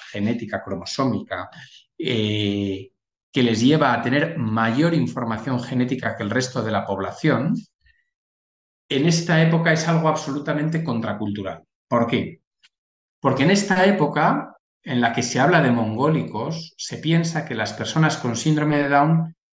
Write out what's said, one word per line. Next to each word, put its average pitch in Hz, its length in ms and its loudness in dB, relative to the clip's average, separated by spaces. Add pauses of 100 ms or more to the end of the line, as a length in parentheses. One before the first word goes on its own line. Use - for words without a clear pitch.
(120)
genética 107 520 -4
cromosómica, 95 840 -4 (480)
eh, 104 960 -2 (400)
que 127 100 2
les 113 160 2
lleva 135 340 4
a 113 80 -2
tener 147 360 -2
mayor 117 560 0
información 120 680 -2
genética 123 540 -2
que 117 80 -6
el 101 60 -2
resto 127 340 -2
de 107 80 -2
la 101 140 -2
población, 117 680 -2 (1300)
en 139 180 0
esta 165 360 2
época 165 320 4
es - 160 0
algo 160 180 2
absolutamente 151 800 -2
contracultural. 104 760 -4 (280)
¿Por 117 180 2
qué? 87 320 -4 (800)
Porque 135 240 2
en 170 80 6
esta 190 340 4
época 196 680 2 (280)
en 123 180 0
la 117 100 2
que 123 100 -2
se - 180 -2
habla 165 220 6
de 127 100 4
mongólicos, 120 1080 -2
se - 200 -10
piensa 160 480 0
que 123 100 -6
las 107 180 -2
personas 151 420 0
con 117 220 -4
síndrome 151 400 2
de 143 100 0
Down 160 480 2 (180)